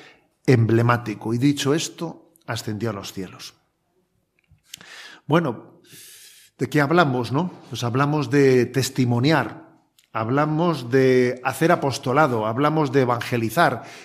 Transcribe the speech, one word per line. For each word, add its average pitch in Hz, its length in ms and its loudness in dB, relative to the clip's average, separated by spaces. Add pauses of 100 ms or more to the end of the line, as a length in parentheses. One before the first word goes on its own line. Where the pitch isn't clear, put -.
(440)
emblemático. 117 880 2
"Y 120 40 -2
dicho 143 340 0
esto, - 600 -8 (140)
ascendió 113 420 -6
a 104 40 -6
los 95 180 -12
cielos". - 420 -14 (1700)
Bueno, 147 540 -4 (800)
¿de 131 100 -4
qué 147 120 0
hablamos, 135 520 0
no? 175 200 -2 (180)
Pues 120 140 -8
hablamos 139 460 -2
de 131 360 4
testimoniar, 123 1040 0 (440)
hablamos 147 800 -2
de 127 540 2
hacer 165 260 0
apostolado, 131 760 0
hablamos 143 440 0
de 135 120 4
evangelizar. 120 840 0 (200)